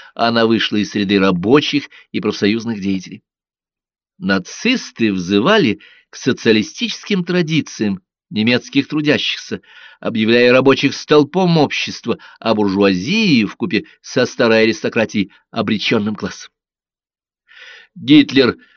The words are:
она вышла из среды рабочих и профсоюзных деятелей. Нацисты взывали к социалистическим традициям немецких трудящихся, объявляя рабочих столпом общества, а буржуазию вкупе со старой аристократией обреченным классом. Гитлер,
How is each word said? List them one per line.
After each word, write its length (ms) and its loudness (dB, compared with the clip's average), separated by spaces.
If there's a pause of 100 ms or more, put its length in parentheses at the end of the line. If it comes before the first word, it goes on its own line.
(160)
она 300 0
вышла 320 0
из 120 -4
среды 300 0
рабочих 680 0 (220)
и 80 -6
профсоюзных 640 -4
деятелей. 420 -6 (960)
Нацисты 920 -2
взывали 640 0 (320)
к 60 -20
социалистическим 1080 -2
традициям 800 -2 (260)
немецких 600 0
трудящихся, 720 -4 (360)
объявляя 540 2
рабочих 420 4
столпом 600 2
общества, 640 -2 (200)
а 160 0
буржуазию 920 2
вкупе 360 -4 (180)
со 240 -2
старой 380 2
аристократией 680 -2 (180)
обреченным 640 -4
классом. 360 -12 (1400)
Гитлер, 640 4 (180)